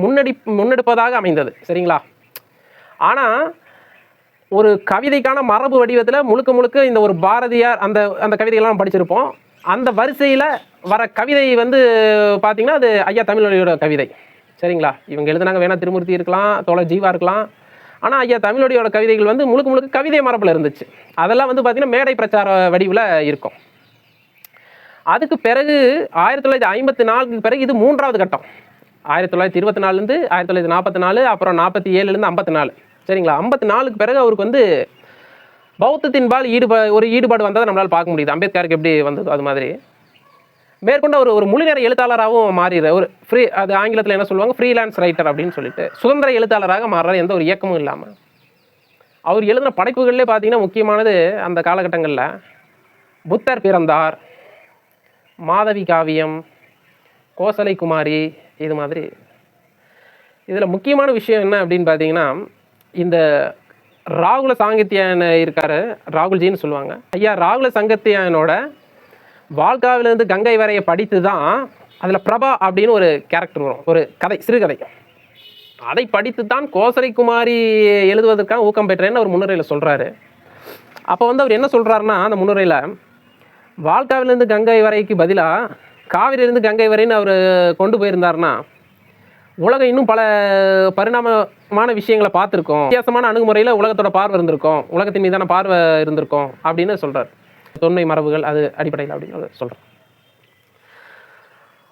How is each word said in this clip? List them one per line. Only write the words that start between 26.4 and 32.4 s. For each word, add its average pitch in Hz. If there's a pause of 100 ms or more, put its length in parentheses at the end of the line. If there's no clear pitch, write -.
தொள்ளாயிரத்தி 247
ஐம்பத்தி 254
நாலுக்கு 233
பிறகு 247
இது 262
மூன்றாவது 254
கட்டம். 185 (560)
ஆயிரத்தி 180
தொள்ளாயிரத்தி 180
இருபத்தி 202
நாலுலேருந்து 208
ஆயிரத்தி 180
தொள்ளாயிரத்தி 170
நாற்பத்தி 185
நாலு, 196
அப்புறம் 185
நாற்பத்தி 185
ஏழுலேருந்து 202
ஐம்பத்தி 175